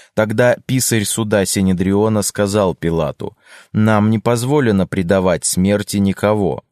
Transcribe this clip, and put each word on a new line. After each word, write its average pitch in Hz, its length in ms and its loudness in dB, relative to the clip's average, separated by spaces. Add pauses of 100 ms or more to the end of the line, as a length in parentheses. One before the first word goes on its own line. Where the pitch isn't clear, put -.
(160)
Тогда 110 500 0
писарь 123 400 0
суда 107 400 0
Синедриона 98 760 0
сказал 101 540 -2
Пилату: 82 640 -4 (340)
"Нам 107 380 2
не 110 100 2
позволено 120 680 0
предавать 92 600 0
смерти 101 500 0
никого, 101 760 -2